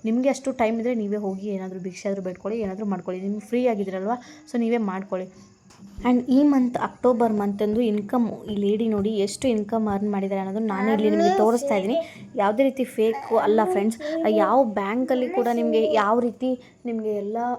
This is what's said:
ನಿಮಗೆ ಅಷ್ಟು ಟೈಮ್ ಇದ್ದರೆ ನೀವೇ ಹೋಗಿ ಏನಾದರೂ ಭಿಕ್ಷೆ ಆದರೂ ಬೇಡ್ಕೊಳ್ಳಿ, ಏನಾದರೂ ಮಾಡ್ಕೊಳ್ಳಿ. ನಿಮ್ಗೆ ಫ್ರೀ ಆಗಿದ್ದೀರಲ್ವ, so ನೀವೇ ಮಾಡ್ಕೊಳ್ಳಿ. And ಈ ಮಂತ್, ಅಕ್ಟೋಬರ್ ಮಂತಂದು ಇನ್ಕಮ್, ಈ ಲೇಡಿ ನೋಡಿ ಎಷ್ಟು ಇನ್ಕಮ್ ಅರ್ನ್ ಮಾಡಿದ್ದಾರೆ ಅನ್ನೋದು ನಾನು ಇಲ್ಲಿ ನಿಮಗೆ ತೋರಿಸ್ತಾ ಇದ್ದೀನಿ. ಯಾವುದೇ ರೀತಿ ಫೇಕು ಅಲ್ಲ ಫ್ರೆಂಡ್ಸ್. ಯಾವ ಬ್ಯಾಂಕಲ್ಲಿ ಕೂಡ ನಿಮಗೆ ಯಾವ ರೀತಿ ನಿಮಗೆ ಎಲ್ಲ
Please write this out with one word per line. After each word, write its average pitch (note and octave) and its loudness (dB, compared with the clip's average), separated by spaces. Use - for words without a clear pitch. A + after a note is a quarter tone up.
ನಿಮಗೆ A#3+ 2
ಅಷ್ಟು C4 -2
ಟೈಮ್ A3+ 0
ಇದ್ದರೆ A#3+ -2
ನೀವೇ G#3 -2
ಹೋಗಿ G3 -6
ಏನಾದರೂ F#3+ -6
ಭಿಕ್ಷೆ F3+ -8
ಆದರೂ G3 -4
ಬೇಡ್ಕೊಳ್ಳಿ, F#3 -6
ಏನಾದರೂ G3+ -4
ಮಾಡ್ಕೊಳ್ಳಿ. F#3 -4
ನಿಮ್ಗೆ G3+ -4
ಫ್ರೀ A#3+ 0
ಆಗಿದ್ದೀರಲ್ವ, G3 -2
so A#3+ -2
ನೀವೇ A#3 0
ಮಾಡ್ಕೊಳ್ಳಿ. F#3+ -6
And B3 2
ಈ C4+ 4
ಮಂತ್, B3+ 4
ಅಕ್ಟೋಬರ್ A#3+ 2
ಮಂತಂದು G#3 0
ಇನ್ಕಮ್, G#3+ 0
ಈ G#3+ -4
ಲೇಡಿ G#3 0
ನೋಡಿ G#3 0
ಎಷ್ಟು G3+ -2
ಇನ್ಕಮ್ A3 0
ಅರ್ನ್ G3+ 0
ಮಾಡಿದ್ದಾರೆ G3 -2
ಅನ್ನೋದು F#3+ -4
ನಾನು G#3 0
ಇಲ್ಲಿ G#3+ 4
ನಿಮಗೆ E4+ 4
ತೋರಿಸ್ತಾ A#3 2
ಇದ್ದೀನಿ. G3+ 0
ಯಾವುದೇ G#3+ 2
ರೀತಿ C4+ 2
ಫೇಕು A3 0
ಅಲ್ಲ A3 4
ಫ್ರೆಂಡ್ಸ್. A3 0
ಯಾವ G#3+ 4
ಬ್ಯಾಂಕಲ್ಲಿ A#3+ 0
ಕೂಡ A#3+ 0
ನಿಮಗೆ A3+ 2
ಯಾವ G#3+ 4
ರೀತಿ B3 -2
ನಿಮಗೆ A3 -4
ಎಲ್ಲ G#3 -4